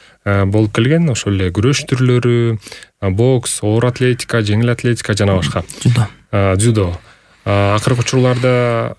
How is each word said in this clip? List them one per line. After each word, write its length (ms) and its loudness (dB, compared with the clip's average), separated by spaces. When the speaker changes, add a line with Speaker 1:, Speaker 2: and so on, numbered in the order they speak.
Speaker 1:
э, 200 2
болуп 280 2
келген. 360 2
Ошол 260 -2
эле 160 0
күрөш 340 0
түрлөрү, 720 0
э, 80 -2
бокс, 520 0
оор 240 0
атлетика, 560 -2
жеңил 300 0
атлетика 420 -2
жана 220 2
башка. 280 -2
Speaker 2:
Дзюдо. 240 2
Speaker 1:
Э, 260 2
дзюдо. 400 0
Э, 300 2
акыркы 260 0
учурларда, 960 0